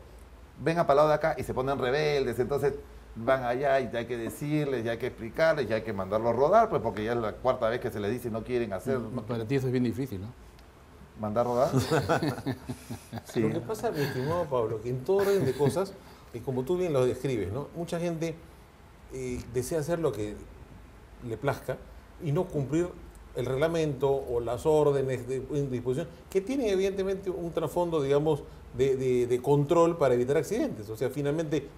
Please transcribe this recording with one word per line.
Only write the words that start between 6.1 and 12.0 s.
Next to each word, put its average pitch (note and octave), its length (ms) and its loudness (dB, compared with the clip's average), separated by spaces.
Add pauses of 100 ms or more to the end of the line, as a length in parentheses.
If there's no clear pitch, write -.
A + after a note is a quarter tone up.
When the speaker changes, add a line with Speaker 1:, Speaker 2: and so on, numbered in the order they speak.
Speaker 1:
a A2+ 40 -2
rodar, F#3 340 6
pues D#3 100 0
porque G#2+ 240 -2
ya A2+ 80 0
es A#2+ 60 0
la G#2+ 140 -2
cuarta A#2+ 360 0
vez B2 120 0
que B2 100 -4
se G#2+ 100 -6
les G2+ 100 0
dice B2 180 -4
y - 20 -4
no A2 120 -4
quieren A#2+ 300 -2
hacer, B2+ 260 -2
Speaker 2:
Y A2 160 -6
Speaker 1:
¿no? B2 80 -6
Speaker 2:
para A2+ 220 -4
ti B2 120 0
eso C3 100 0
es B2+ 60 0
bien B2+ 120 2
difícil, A2 380 -4
¿no? G#2 60 -10 (920)
Speaker 1:
¿Mandar G#2+ 240 0
rodar? A#2+ 260 2
Speaker 2:
<laughs> C3+ 640 2 (920)